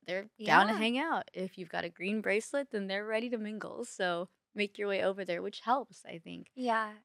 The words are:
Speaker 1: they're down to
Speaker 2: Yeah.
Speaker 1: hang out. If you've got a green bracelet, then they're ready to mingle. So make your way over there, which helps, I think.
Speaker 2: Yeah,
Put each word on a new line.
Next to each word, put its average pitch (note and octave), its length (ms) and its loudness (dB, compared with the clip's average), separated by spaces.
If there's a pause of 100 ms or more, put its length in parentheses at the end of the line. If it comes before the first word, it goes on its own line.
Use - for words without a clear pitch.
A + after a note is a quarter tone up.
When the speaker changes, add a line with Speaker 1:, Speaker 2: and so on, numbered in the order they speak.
Speaker 1:
they're F#3+ 200 -4 (180)
down F#3 240 8
to A3 60 2
Speaker 2:
Yeah. G#3 40 0
Speaker 1:
hang A#3 200 2
out. D4 340 -2
If F#3 240 -6
you've F3 140 -10
got E3+ 140 -2
a E3+ 40 -4
green G3+ 320 -4
bracelet, A3 500 0
then G3+ 180 -4
they're G3+ 180 -2
ready A3 240 -2
to A#3+ 80 -2
mingle. G#3+ 480 -6
So F3+ 420 -2 (260)
make G#3 220 -2
your G#3 120 -2
way G3 140 2
over G3 220 2
there, F3+ 160 -2
which G3 200 -6
helps, A#3+ 440 0
I - 140 -12
think. E3+ 360 -12
Speaker 2:
Yeah, A3+ 380 0 (120)